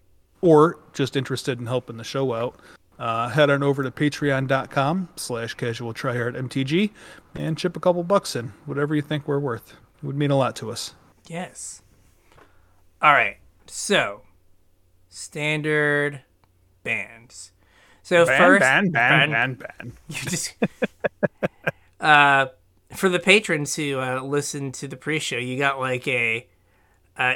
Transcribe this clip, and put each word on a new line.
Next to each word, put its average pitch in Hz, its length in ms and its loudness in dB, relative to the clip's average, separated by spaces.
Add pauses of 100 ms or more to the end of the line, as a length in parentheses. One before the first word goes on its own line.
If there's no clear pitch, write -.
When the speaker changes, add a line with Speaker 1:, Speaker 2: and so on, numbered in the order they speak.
(400)
Speaker 1:
or 160 380 8 (140)
just 131 240 -2
interested 127 420 -4
in 120 80 -8
helping 123 300 -6
the 113 80 -12
show 135 300 -4
out, 113 220 -6 (420)
uh, 117 300 -4
head 143 220 4
on 143 120 2
over 143 200 0
to 127 80 -6
patreon 143 560 -2
dot 131 240 -2
com 160 460 0
slash 117 380 -8
casual 117 380 -6
tryhard 123 440 -4
M 131 120 -8
T 135 140 -4
G 170 300 0 (420)
and 151 240 -6
chip 175 180 -6
a 160 40 -12
couple 175 240 0
bucks 196 320 -2
in, 117 160 -8 (140)
whatever 143 280 -4
you 147 80 0
think 147 240 -6
we're 143 140 -2
worth. 120 300 -8
It - 360 -20
would 139 100 -8
mean 143 140 0
a 139 60 4
lot 120 200 2
to 110 140 -10
us. - 240 -12 (320)
Speaker 2:
Yes. - 560 -14 (1200)
All 151 100 8
right. 110 260 2 (280)
So, 117 560 -2 (840)
standard 147 1120 -2 (640)
bans. 113 680 -10 (500)
So 170 240 4
Speaker 1:
Ban, 135 120 4
Speaker 2:
first, 180 220 6
Speaker 1:
ban, 151 300 4
ban, 135 400 4
Speaker 2:
ban. 120 240 -2
Speaker 1:
ban, - 140 -16 (100)
ban. 120 220 -14
Speaker 2:
<laughs> - 80 -20
You 185 220 -10
just, - 240 -8 (1500)
uh, 143 460 6 (480)
for 196 140 0
the 180 100 0
patrons 175 560 2
who, 143 240 -4
uh, 131 240 -4
listened 139 520 -6
to 139 140 -12
the 139 80 -14
pre-show, 147 420 -4
you 127 180 -6
got, 139 240 -2
like, 127 260 -4
a, 117 400 -2 (720)
uh, 127 200 0